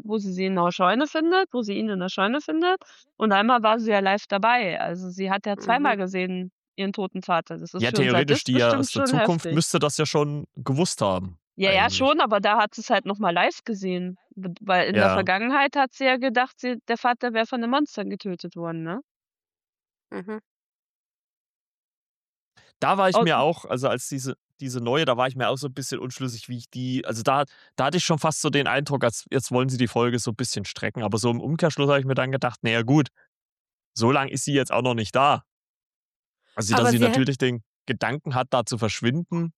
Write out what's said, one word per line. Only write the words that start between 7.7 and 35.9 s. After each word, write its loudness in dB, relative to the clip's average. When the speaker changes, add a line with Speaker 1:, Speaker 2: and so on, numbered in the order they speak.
Speaker 1:
ist -6
Speaker 3:
Ja, 2
Speaker 1:
für 0
'n 4
Speaker 3:
theoretisch, 4
Speaker 1:
Sadist 2
Speaker 3:
die 0
ja 4
Speaker 1:
bestimmt 4
Speaker 3:
aus -2
der -
Speaker 1:
schon 0
Speaker 3:
Zukunft 0
Speaker 1:
heftig. 0
Speaker 3:
müsste 0
das 0
ja 0
schon 0
gewusst -2
haben, -2
Speaker 1:
Ja, 2
ja, 4
Speaker 3:
eigentlich. 0
Speaker 1:
schon, 2
aber 2
da 2
hat 0
sie's -10
halt 2
noch -4
mal 2
live 0
gesehen. -4
W-, -10
weil 2
in 2
der -
Speaker 3:
Ja. 6
Speaker 1:
Vergangenheit 0
hat 0
sie -4
ja 4
gedacht, -2
sie, -4
der 0
Vater -2
wäre 0
von -4
den -2
Monstern -2
getötet -10
worden, -8
ne? -6
Speaker 2:
Mhm. -12
Speaker 3:
Da 2
war 4
ich 4
Speaker 1:
Und 6
Speaker 3:
mir 4
auch, 2
also -2
als -2
diese, -6
diese -6
neue, 0
da 2
war 2
ich -8
mir -2
auch -2
so -8
'n -12
bisschen -8
unschlüssig, -8
wie -10
ich -16
die, -6
also -6
da, 2
da 0
hatte 0
ich 0
schon 2
fast 0
so 0
den 2
Eindruck, 0
als -2
jetzt -2
wollen 2
sie -2
die 2
Folge 2
so -4
'n -8
bisschen -6
strecken. -6
Aber 0
so 0
im 0
Umkehrschluss 0
habe 4
ich -2
mir -2
dann -2
gedacht: -4
"Na 0
ja, 2
gut, 4
so 4
lang 2
ist -6
sie 0
jetzt 2
auch 2
noch 0
nicht -4
da." 4